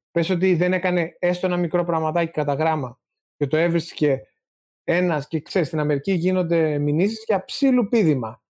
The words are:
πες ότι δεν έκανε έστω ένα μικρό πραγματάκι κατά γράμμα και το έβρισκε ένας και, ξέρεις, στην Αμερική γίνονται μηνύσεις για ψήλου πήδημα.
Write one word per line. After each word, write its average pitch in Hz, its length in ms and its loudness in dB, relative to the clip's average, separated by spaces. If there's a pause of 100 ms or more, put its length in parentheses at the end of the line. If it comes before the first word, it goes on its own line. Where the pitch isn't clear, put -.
(100)
πες 170 200 0
ότι 185 240 2
δεν 180 180 2
έκανε 180 460 -2
έστω 180 280 -2
ένα 180 100 -2
μικρό 175 280 0
πραγματάκι 165 460 0
κατά 147 240 -2
γράμμα 147 440 -2 (380)
και 143 100 -2
το 143 100 0
έβρισκε 156 640 0 (640)
ένας 165 440 0
και, 156 120 -2
ξέρεις, 170 260 -2
στην 156 140 -2
Αμερική 147 320 0
γίνονται 170 640 0
μηνύσεις 160 480 0
για 190 180 0
ψήλου 247 440 2
πήδημα. 156 600 0